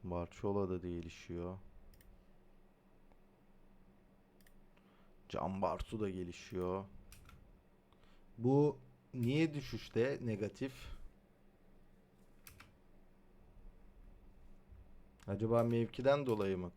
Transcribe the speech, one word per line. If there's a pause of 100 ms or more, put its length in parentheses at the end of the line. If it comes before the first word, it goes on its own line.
Barçola
da (100)
gelişiyor. (3750)
Can
Bartu
da
gelişiyor. (1500)
Bu (360)
niye
düşüşte
negatif? (4000)
Acaba
mevkiden
dolayı
mı?